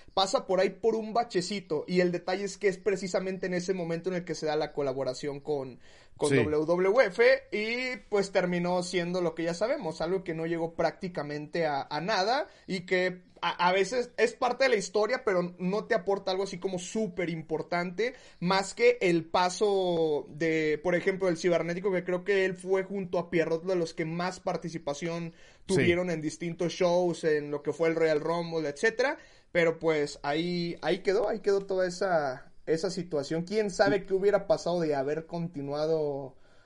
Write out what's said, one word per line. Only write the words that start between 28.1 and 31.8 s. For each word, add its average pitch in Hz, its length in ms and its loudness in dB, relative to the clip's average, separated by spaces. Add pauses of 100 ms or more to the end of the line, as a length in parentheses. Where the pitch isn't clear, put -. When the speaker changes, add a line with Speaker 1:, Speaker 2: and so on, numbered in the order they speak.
Speaker 1:
Rumble, 165 480 -2
etcétera. 247 480 0 (340)
Pero 165 260 4
pues 156 440 0
ahí, 170 580 -2
ahí 165 200 0
quedó, 202 280 2
ahí 226 120 -2
quedó 196 260 2
toda 185 200 0